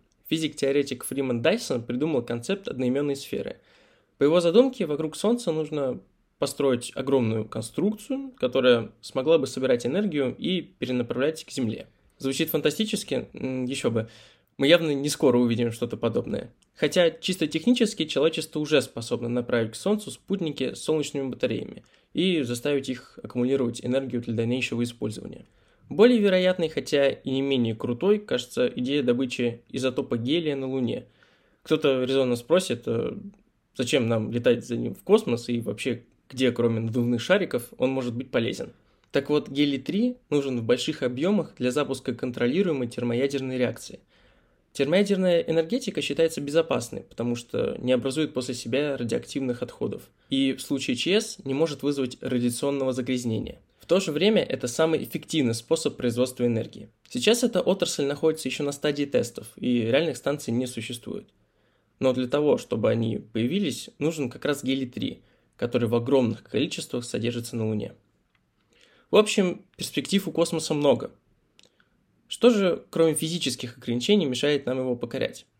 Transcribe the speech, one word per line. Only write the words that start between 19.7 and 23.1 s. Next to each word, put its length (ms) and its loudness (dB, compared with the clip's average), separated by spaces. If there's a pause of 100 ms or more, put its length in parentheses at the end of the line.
к 40 -14
Солнцу 360 -2
спутники 640 -4
с 80 -12
солнечными 480 -2
батареями 560 -4 (280)
и 280 2
заставить 480 -2
их 340 -10